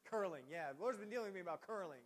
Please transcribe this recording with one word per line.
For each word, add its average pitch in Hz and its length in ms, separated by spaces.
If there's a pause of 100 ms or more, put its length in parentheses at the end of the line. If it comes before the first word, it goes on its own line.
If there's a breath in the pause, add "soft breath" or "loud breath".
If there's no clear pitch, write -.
Curling, 185 400
yeah. 156 260
The 156 60
Lord's 233 180
been 202 100
dealing 226 180
with 196 80
me 185 60
about 165 200
curling. 175 440